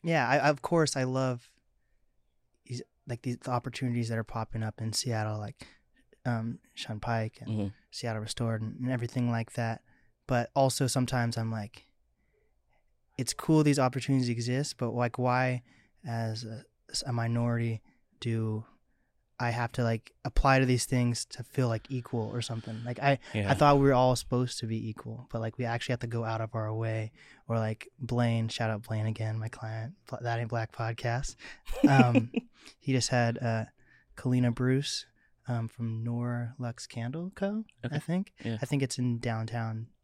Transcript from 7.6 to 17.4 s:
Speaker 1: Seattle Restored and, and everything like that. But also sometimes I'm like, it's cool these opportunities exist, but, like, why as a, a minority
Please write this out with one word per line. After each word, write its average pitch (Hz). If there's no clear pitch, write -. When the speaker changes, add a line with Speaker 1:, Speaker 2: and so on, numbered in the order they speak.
Speaker 1:
Seattle 110
Restored 113
and, 110
and 123
everything 120
like 113
that. 113
But 120
also 135
sometimes 120
I'm 113
like, 107
it's 123
cool 156
these 147
opportunities 131
exist, 120
but, 120
like, 120
why 127
as 113
a, 110
a 123
minority 117